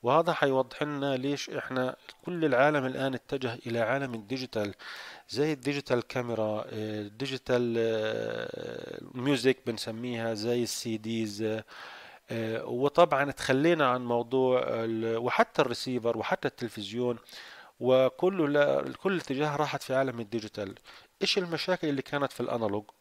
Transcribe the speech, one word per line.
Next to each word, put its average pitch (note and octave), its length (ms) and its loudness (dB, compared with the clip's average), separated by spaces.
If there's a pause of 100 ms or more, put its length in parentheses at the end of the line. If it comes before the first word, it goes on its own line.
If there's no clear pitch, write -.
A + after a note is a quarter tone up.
وهذا D#3+ 300 4
حيوضح C3 500 0
لنا C#3+ 340 -2
ليش C#3 320 -4
احنا B2+ 460 -4 (300)
كل E3+ 200 -2
العالم C#3+ 400 4
الان C3 280 -2
اتجه B2 540 -6
الى A#2 120 -2
عالم B2+ 340 0
الديجيتال، A2 600 -4 (560)
زي D3+ 240 0
الديجيتال C#3 540 -2
كاميرا، A2 540 -2
آه، G#2+ 400 -6
الديجيتال، B2 760 -2
آه، A2 1200 -2 (140)
ميوزك B2+ 520 2
بنسميها، A2+ 680 -4
زي A#2 300 0
السي A2+ 340 -4
ديز، A2 460 -4
آه، A2 200 -2 (680)
آه، A2+ 340 -4
وطبعًا C#3 680 4
تخلينا D3 560 4
عن B2 180 2
موضوع B2+ 600 4
ال-، A2+ 520 0
وحتى B2 440 2
الريسيفر A#2+ 560 0
وحتى C#3 300 -2
التلفزيون، A#2 680 -4 (640)
وكل C#3+ 720 4
لا-، C#3 400 4 (100)
كل G3 100 2
الاتجاه D3 420 -2
راحت C#3+ 280 -2
في C3 120 -2
عالم C3 240 0
الديجيتال. G#2+ 560 -6 (460)
ايش - 160 2
المشاكل F3 500 -2
اللي C#3 140 0
كانت C#3+ 300 -2
في - 80 -18
الانالوج A2 440 -2 (180)